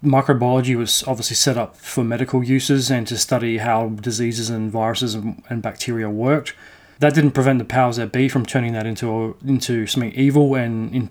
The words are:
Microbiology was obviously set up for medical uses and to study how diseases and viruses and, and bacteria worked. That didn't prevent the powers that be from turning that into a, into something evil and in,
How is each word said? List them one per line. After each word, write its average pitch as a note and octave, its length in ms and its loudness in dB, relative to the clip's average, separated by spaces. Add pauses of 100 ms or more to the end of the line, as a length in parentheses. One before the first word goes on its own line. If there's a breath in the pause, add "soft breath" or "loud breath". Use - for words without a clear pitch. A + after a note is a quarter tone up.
Microbiology C3 720 4
was A#2 300 -2
obviously A#2 300 -4
set B2 220 2
up - 180 -6
for - 280 -4
medical B2 400 0
uses C3 460 2
and A#2+ 160 0
to A2+ 120 -4
study A#2 400 0
how A2+ 300 0
diseases A2+ 640 -4
and A2 200 -4
viruses A2+ 440 -2
and, A2 360 -8
and A#2 120 -6
bacteria A2 460 -6
worked. B2+ 460 0 (460 loud breath)
That D3 140 4
didn't D3 180 4
prevent C3 260 4
the A2 60 -2
powers B2 320 2
that A2+ 160 -4
be B2+ 160 2
from B2 180 0
turning A#2 280 -2
that A2 120 -4
into A2+ 240 -4
a, A2 360 -4
into A#2+ 400 0
something A#2+ 260 -2
evil C#3 420 4
and A#2 400 -2
in, A#2+ 160 -2